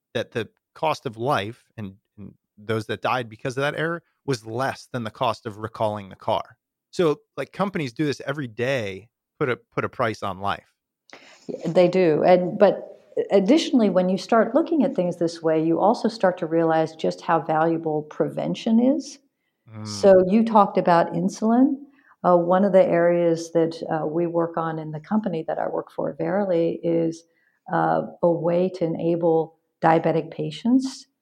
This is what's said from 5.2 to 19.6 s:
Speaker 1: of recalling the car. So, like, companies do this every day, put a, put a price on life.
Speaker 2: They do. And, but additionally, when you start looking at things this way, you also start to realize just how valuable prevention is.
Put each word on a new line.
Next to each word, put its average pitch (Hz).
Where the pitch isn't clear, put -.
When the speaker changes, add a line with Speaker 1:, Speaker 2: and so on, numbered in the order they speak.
Speaker 1:
of 107
recalling 107
the 92
car. -
So, 156
like, 139
companies 180
do 156
this 135
every 139
day, 110
put 135
a, 120
put -
a 107
price 110
on 95
life. 98
Speaker 2:
They 180
do. 175
And, 180
but -
additionally, 226
when 180
you 185
start -
looking 302
at 180
things 175
this 165
way, 160
you 165
also 214
start 180
to 170
realize 160
just -
how 165
valuable 160
prevention 156
is. 269